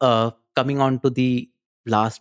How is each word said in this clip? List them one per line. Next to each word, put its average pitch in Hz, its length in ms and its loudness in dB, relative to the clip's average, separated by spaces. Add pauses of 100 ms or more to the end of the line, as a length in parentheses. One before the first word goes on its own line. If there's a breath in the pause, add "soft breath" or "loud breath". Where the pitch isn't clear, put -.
uh, 117 280 2 (280)
coming 139 220 -2
on 131 180 0
to 131 140 0
the 127 280 0 (520)
last 110 280 0